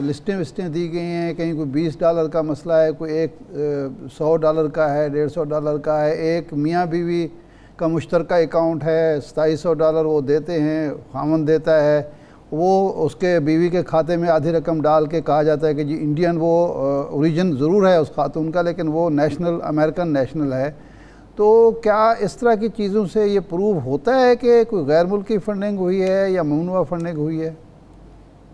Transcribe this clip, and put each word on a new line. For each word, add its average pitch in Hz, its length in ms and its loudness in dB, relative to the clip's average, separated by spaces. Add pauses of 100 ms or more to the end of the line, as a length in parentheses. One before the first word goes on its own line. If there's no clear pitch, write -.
लिस्टें 147 340 -4
विस्टें 175 360 -6
दी 170 160 -4
गई 170 100 -6
हैं, 170 380 -4
कहीं 165 200 -4
कोई 156 100 -4
बीस 156 340 -4
डॉलर 165 280 2
का 160 140 -2
मसला 156 360 -2
है, 156 140 4
कोई 156 180 -8
एक, 156 240 -2
अ, 143 760 -6
सौ 160 280 0
डॉलर 156 320 2
का 156 180 0
है, 147 240 0
डेढ़ 147 180 -2
सौ 165 160 -4
डॉलर 151 340 -2
का 151 240 -2
है, 151 140 2
एक 160 380 -2
मियाँ 165 340 -2
बीवी 170 420 -2 (480)
का 165 100 -2
मुश्तरका 165 540 0
अकाउंट 165 420 0
है, 160 360 2
सताईस 156 420 -2
सौ 170 120 0
डॉलर 156 280 2
वो 156 200 0
देते 147 300 0
हैं, 156 420 -2
खामन 147 500 -2
देता 156 380 2
है, 147 300 2 (400)
वो 190 360 2
उसके 170 520 0
बीवी 160 300 2
के 175 120 0
खाते 160 340 0
में 170 120 0
आधी 160 220 2
रकम 160 300 0
डाल 151 260 4
के 160 140 -2
कहा 151 220 2
जाता 151 240 2
है 151 80 2
कि 151 100 -2
जी 143 100 -4
इंडियन 156 420 0
वो, 170 300 2
अ, 139 480 -2
ओरिजिन 160 380 2
ज़रूर 170 340 2
है 175 140 6
उस 135 100 0
खातून 156 400 -2
का, 175 120 0
लेकिन 170 260 -4
वो 165 200 0
national, 156 560 0
American 156 440 0
national 139 440 -2
है। 135 440 -6 (420)
तो 226 320 6
क्या 220 420 2
इस 202 280 -4
तरह 233 160 4
की 220 120 -2
चीज़ों 202 380 -2
से 208 200 0
ये 202 140 0
prove 185 380 -2
होता 139 380 0
है 247 200 4
कि 240 280 4
कोई 190 200 -2
गैर 160 220 4
मुल्की 202 320 -2
funding 202 400 -4
हुई 185 200 0
है 190 340 0
या 180 100 0
ममनुआ 170 400 0
funding 170 360 -6
हुई 156 200 -4
है? 160 180 -6 (960)